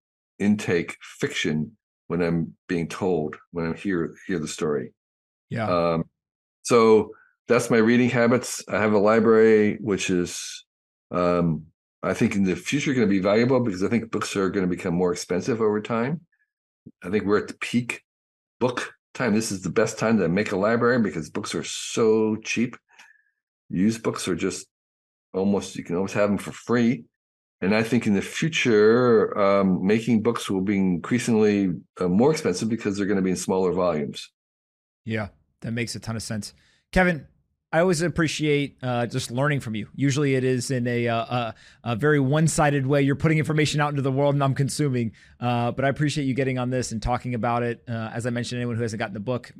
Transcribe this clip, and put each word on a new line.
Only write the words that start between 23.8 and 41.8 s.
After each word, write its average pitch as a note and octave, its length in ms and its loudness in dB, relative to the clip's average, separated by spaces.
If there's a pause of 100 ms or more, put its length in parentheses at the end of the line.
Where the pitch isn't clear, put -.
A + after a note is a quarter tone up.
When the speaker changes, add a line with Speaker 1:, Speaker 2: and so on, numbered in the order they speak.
Speaker 1:
books - 280 -4
are F2+ 60 -2
just F2 320 -6 (680)
almost, G2 420 -2
you - 80 -8
can E2+ 140 -4
almost F#2+ 160 -2
have G#2 160 2
them G2 80 0
for D#2 160 -10
free. A#2+ 500 0 (560)
And F#2+ 160 0
I A2 80 2
think A2+ 240 0
in G#2+ 60 2
the G2 80 2
future, A2+ 1160 2
um, G2 480 4
making A2 380 2
books A#2 260 -2
will F#2+ 120 0
be G2 160 0
increasingly, G2+ 960 2 (280)
uh, F#2 80 0
more G#2+ 240 4
expensive A#2 380 -2
because G#2+ 260 -2
they're G2 120 -2
gonna G2 140 0
be F#2 100 0
in F2+ 40 -2
smaller F#2+ 380 0
volumes. E2+ 580 -2 (720)
Speaker 2:
Yeah, A2 240 -4 (340)
that A#2+ 100 -8
makes A#2 240 -6
a A2 40 -12
ton A2+ 160 -8
of A2 80 -8
sense. G#2+ 300 -8 (400)
Kevin, F3+ 340 0 (440)
I D#3+ 100 2
always F3 200 2
appreciate, D3+ 800 0
uh, A#2+ 240 -2
just B2 240 -6
learning C3+ 300 -2
from A2 160 -8
you. G2+ 180 -8
Usually C#3 400 0
it B2+ 100 0
is B2+ 280 -2
in B2 160 -2
a, A#2+ 200 0
uh, A#2 100 0
a, A#2 380 -4 (280)